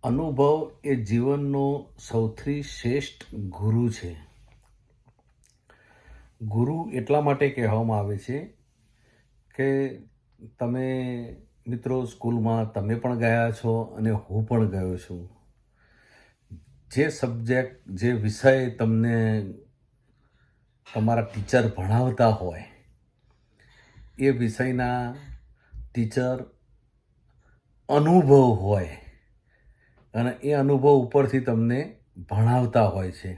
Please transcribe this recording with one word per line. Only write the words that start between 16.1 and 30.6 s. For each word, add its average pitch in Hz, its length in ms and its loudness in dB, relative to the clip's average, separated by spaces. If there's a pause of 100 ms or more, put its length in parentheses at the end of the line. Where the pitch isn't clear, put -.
જે 147 180 2
સબ્જેક્ટ, 123 680 -2 (100)
જે 98 240 -2
વિષય 123 580 2
તમને 113 480 0 (1700)
તમારા 113 340 0
ટીચર 110 460 -2
ભણાવતા 110 640 2
હોય, 90 340 -4 (1600)
એ 135 120 4
વિષયના 123 840 -2 (760)
ટીચર 127 460 -2 (1500)
અનુભવ 147 560 8 (100)
હોય 95 400 0 (1160)
અને 120 180 0 (120)
એ 143 80 0
અનુભવ 143 420 6